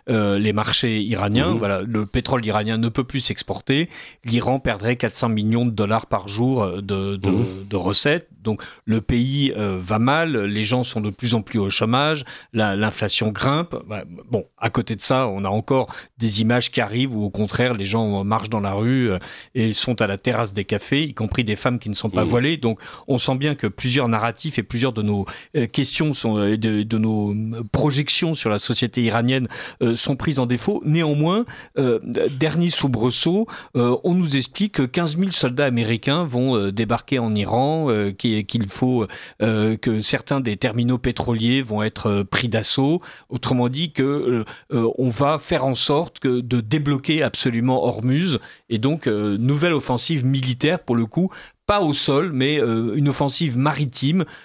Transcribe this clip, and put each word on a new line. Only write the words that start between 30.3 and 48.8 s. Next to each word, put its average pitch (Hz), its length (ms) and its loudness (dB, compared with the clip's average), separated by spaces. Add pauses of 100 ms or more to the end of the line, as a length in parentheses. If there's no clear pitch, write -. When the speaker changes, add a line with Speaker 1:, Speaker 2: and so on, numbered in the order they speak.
Speaker 1:
en 127 60 2
défaut. 123 400 0
Néanmoins, 160 600 2 (340)
euh, 120 240 4
d-, 120 260 0
dernier 156 400 2
soubresaut, 143 760 2 (280)
euh, 123 280 4
on 175 100 2
nous 160 240 2
explique 196 380 -2
que 139 80 2
quinze 156 340 -2
mille 190 140 0
soldats 139 340 2
américains 120 580 0
vont, 127 320 0
euh, 98 160 2
débarquer 113 480 0
en 113 160 0
Iran, 131 540 0
euh, 104 220 2
qui-, 107 340 -2
qu'il 107 240 -2
faut, 123 380 0 (340)
euh, 110 360 2
que 110 240 0
certains 135 400 0
des 107 160 -2
terminaux 120 420 0
pétroliers 120 640 0
vont 107 180 -2
être, 110 260 -2
euh, 101 160 2
pris 110 260 -2
d'assaut. 135 520 0 (280)
Autrement 123 400 0
dit, 147 240 -4
que, 135 100 0
euh, 127 420 0 (260)
euh, 113 280 2
on 127 100 2
va 143 300 0
faire 143 260 -2
en 135 80 0
sorte 151 460 0
que, 127 220 0
de 120 200 0
débloquer 143 640 0
absolument 123 600 0
Hormuz. 127 540 0 (300)
Et 113 80 -2
donc, 139 300 0